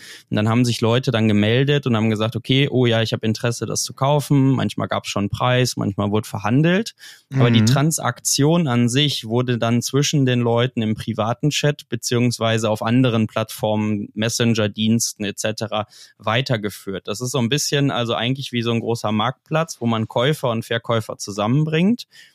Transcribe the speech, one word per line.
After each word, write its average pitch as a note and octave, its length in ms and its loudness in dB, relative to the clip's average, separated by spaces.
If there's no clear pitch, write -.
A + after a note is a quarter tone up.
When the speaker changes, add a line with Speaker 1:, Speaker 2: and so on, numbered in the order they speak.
Speaker 1:
Und - 80 -2
dann A2 140 2
haben B2 160 2
sich A#2+ 160 -2
Leute A#2 300 2
dann A2 160 2
gemeldet A#2+ 580 2
und A#2+ 100 2
haben A2 140 2
gesagt, A2 260 -2
okay, C3 340 2
oh B2 140 2
ja, A2+ 160 2
ich A2+ 140 -2
habe A2+ 120 -6
Interesse, A2+ 380 -2
das G#2 200 -4
zu - 100 -10
kaufen. C3+ 560 2
Manchmal G#2+ 360 -2
gab's G#2 220 -4
schon G2+ 140 -4
einen G2+ 80 -2
Preis, B2 480 0
manchmal G#2 320 -2
wurde G#2+ 180 0
verhandelt. D3 640 0
Aber C3 180 4
die A2+ 120 4
Speaker 2:
Mhm. G#2+ 40 4
Speaker 1:
Transaktion C#3+ 1040 2
an A#2+ 220 2
sich C3+ 360 0
wurde B2 300 0
dann A#2 240 0
zwischen C#3 460 0
den B2 140 2
Leuten A#2 420 0
im A2 120 0
privaten A2 540 -2
Chat - 400 -2
beziehungsweise A2+ 800 0
auf G#2+ 140 -2
anderen A2+ 460 2
Plattformen, G#2+ 840 -2
Messenger-Diensten A2 1120 0
et G2+ 140 -6
cetera G#2+ 480 -4
weitergeführt. G#2+ 880 -4
Das G#2 120 -6
ist B2 120 -6
so C#3+ 60 -2
ein A#2 100 2
bisschen, C#3+ 420 0
also A2+ 240 -2
eigentlich C3 380 -4
wie A#2+ 100 -2
so A#2 100 0
ein A#2 80 0
großer A2 320 -2
Marktplatz, C3 680 -2
wo A#2+ 60 -4
man A2+ 220 0
Käufer C3+ 420 0
und A2+ 140 -4
Verkäufer A2+ 520 -2
zusammenbringt. D#3 920 0